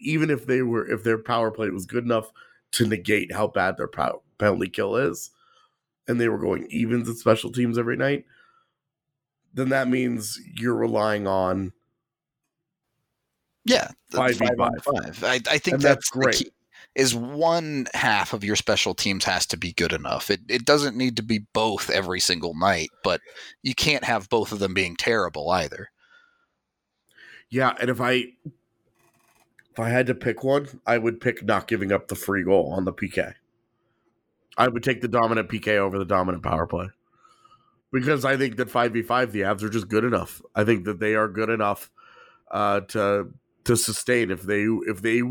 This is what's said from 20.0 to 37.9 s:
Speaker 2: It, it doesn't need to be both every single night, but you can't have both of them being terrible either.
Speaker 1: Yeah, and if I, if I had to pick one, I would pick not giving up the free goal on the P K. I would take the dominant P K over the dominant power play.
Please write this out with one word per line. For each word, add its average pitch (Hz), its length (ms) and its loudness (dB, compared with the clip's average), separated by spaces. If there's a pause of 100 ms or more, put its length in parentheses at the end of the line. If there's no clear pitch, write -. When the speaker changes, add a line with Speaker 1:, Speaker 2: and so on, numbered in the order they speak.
Speaker 2:
It, 98 180 -2
it 117 160 -2
doesn't 143 320 2
need 127 200 0
to 117 60 -4
be 107 160 0 (140)
both 110 360 0
every 90 300 -2
single 85 340 -2
night, 85 360 0 (140)
but 90 180 0 (400)
you 131 140 -2
can't 147 280 0
have 110 260 -2
both 110 220 2
of 104 80 -6
them 98 140 0
being 90 220 0
terrible 85 560 0
either. 87 380 -2 (1600)
Speaker 1:
Yeah, 123 280 2
and 123 100 0
if 123 120 -2
I, 120 120 2
if - 1600 -10
I 117 120 -2
had 127 180 2
to 127 80 0
pick - 280 -4
one, 139 240 2 (200)
I 117 100 4
would 117 240 0
pick - 220 -2
not 101 240 0
giving 98 240 0
up 98 160 0
the 101 80 -8
free 98 280 -2
goal 87 280 4
on 92 140 -2
the 90 80 -2
P 98 160 -6
K. - 240 -4 (1200)
I 123 120 4
would 117 140 -4
take 127 180 0
the 123 60 -2
dominant 113 420 2
P 110 100 -4
K 107 180 2
over 98 220 0
the 98 60 -2
dominant 92 380 0
power 82 220 0
play. 90 220 -4 (1040)